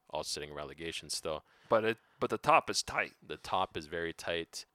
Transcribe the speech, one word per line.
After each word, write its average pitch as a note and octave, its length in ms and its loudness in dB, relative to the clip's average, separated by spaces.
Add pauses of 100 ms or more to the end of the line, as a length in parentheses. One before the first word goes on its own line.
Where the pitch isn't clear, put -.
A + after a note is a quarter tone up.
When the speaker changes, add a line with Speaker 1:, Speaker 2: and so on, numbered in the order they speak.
(120)
Speaker 1:
all - 120 -2
sitting D2 300 -8
relegation D2+ 560 -8
still. D#2 340 -4 (240)
Speaker 2:
But A2 160 6
it, A2+ 140 2 (220)
but B2+ 100 0
the A2+ 80 0
top D#3+ 320 6
is - 140 0
tight. A2 300 -2 (120)
Speaker 1:
The D2+ 120 -8
top - 380 0
is D#2 120 -6
very E2 260 -2
tight. - 600 -4